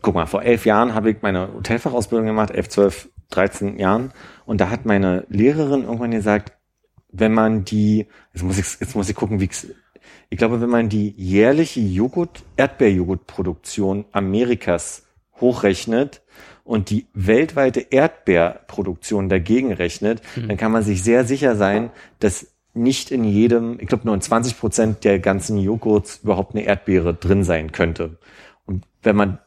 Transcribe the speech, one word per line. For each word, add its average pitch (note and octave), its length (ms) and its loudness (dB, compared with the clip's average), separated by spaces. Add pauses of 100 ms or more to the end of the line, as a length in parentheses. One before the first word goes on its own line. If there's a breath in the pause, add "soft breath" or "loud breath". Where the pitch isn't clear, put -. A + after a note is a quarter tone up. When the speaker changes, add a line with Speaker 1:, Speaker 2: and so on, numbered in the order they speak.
Speaker 1:
guck F2 140 0
mal, E2 100 0
vor G2 160 -4
elf A#2 240 2
Jahren A2 260 4
habe A2 200 0
ich G#2+ 100 -6
meine F#2+ 320 -2
Hotelfachausbildung A#2 720 -2
gemacht, G#2+ 240 0
elf, - 180 -4
zwölf, - 400 0 (220)
dreizehn G2 480 -2
Jahren. A2 320 0 (340 loud breath)
Und G#2 160 -2
da F2+ 100 2
hat A2+ 160 -6
meine G2 420 2
Lehrerin C#3 560 2
irgendwann A#2 260 -6
gesagt, G#2 420 0 (600)
wenn A2 200 2
man A2 320 2
die, G#2+ 420 0 (280 soft breath)
jetzt F2 80 -8
muss F#2+ 160 -2
ich, - 220 -6
jetzt - 160 -8
muss G2 120 -2
ich G#2+ 60 -4
gucken, G#2+ 240 -2
wie G2 60 0
ich's, - 240 -8 (600 soft breath)
ich - 80 -8
glaube, A#2 220 0
wenn A#2+ 100 -2
man A#2 180 2
die G#2 220 -2
jährliche A#2 680 2
Joghurt, A2 640 -2 (140)
Erdbeerjoghurtproduktion F#2+ 1600 -2
Amerikas G2+ 920 -2 (360)
hochrechnet A#2+ 840 0 (420 loud breath)
und G#2+ 260 -2
die G#2+ 220 -2
weltweite B2+ 680 2
Erdbeerproduktion F#2+ 1500 0
dagegen G2+ 440 2
rechnet, G2+ 500 -4 (140 loud breath)
Speaker 2:
Mhm. A#2 120 -8
Speaker 1:
dann G2+ 80 -4
kann A2 160 -2
man A2+ 100 2
sich G2 200 -2
sehr A#2+ 220 4
sicher C3 320 0
sein, G#2 340 0 (300 loud breath)
dass - 260 -2 (260)
nicht B2 380 -2
in B2+ 140 -2
jedem, A#2 560 2
ich F#2 80 -10
glaube, A#2 180 -2
nur G#2+ 80 0
in F#2 80 -2
zwanzig A#2+ 360 -2
Prozent A2 460 -2
der G2+ 140 4
ganzen G2 400 -2
Joghurts G#2 640 0
überhaupt G2 320 -2
eine G#2 100 -4
Erdbeere F#2 500 0
drin F#2+ 300 2
sein D#2+ 280 -2
könnte. E2+ 460 -4 (460 soft breath)
Und F#2 220 -8 (160)
wenn G#2 140 2
man G2+ 300 0